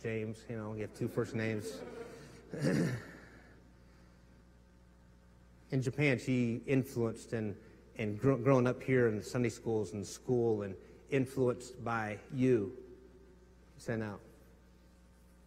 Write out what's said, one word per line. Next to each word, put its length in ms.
James. 460
You 80
know, 180
you 80
have 120
two 140
first 260
names. 460
<clears throat> 100
In 120
Japan, 360
she 480
influenced 680
and, 240
and 220
gr-, 160
growing 320
up 160
here 260
in 140
Sunday 260
schools 440
and 140
school 560
and 140
influenced 760
by 340
you, 440
sent 260
out. 180